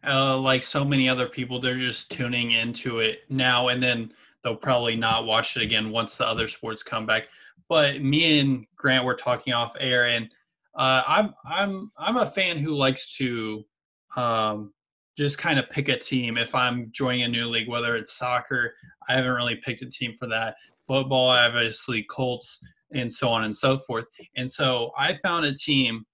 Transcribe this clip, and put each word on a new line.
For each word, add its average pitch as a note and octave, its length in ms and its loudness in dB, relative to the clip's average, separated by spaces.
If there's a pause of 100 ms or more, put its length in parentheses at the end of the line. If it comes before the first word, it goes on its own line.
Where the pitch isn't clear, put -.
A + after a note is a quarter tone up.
uh, C3+ 300 2
like C3 260 2
so C#3+ 220 -2
many C3+ 240 4
other B2+ 200 0
people, B2+ 320 -6
they're B2+ 180 -2
just B2 320 -4
tuning A#2+ 420 -2
into A#2 480 -2
it A2 200 0 (100)
now, B2+ 380 2
and B2 140 0
then A#2+ 300 -2 (300)
they'll A#2 120 -2
probably A#2+ 420 0
not A2+ 280 2
watch A2+ 320 0
it A#2+ 60 0
again A2 280 0
once A2 280 -2
the A#2+ 80 0
other A2+ 200 0
sports A2 360 -8
come A2 240 -6
back. A2 220 0 (380)
But C#3+ 360 4
me D3+ 380 4
and C#3 260 2 (100)
Grant C3 300 2
were B2 80 2
talking B2 400 -2
off A#2 260 0
air, B2 280 4
and, A2+ 200 0 (460)
uh, C3 320 4
I'm, G3+ 280 2 (120)
I'm, F#3+ 500 -4
I'm G#3 220 -2
a A3 80 2
fan F3+ 320 -2
who D3+ 160 -2
likes C3+ 420 0
to, A2 480 -4 (520)
um, G#2+ 580 0 (420)
just C#3+ 220 -2
kinda D3 240 0
pick - 260 -4
a B2 80 2
team A#2+ 400 -2
if A#2 180 -2
I'm B2 380 0
joining B2 300 -2
a A#2+ 60 0
new A#2 180 -2
league, A#2 220 -2
whether A#2+ 280 -2
it's A2 160 -6
soccer. B2 640 -2 (340)
I B2+ 60 0
haven't B2+ 180 2
really A#2+ 240 -2
picked A#2 240 -8
a B2+ 80 -12
team A#2 260 -8
for A#2+ 120 -10
that. A2+ 300 -4 (300)
Football, C3 440 2
obviously, A#2 720 2
Colts, - 560 -6 (340)
and B2 180 -4
so - 200 -2
on A2+ 140 2
and G#2+ 120 -4
so C3+ 220 2
forth. A#2 280 -6 (300)
And B2+ 140 -6
so - 480 0
I D#3 160 0
found E3+ 320 -2
a C#3+ 80 0
team B2+ 600 0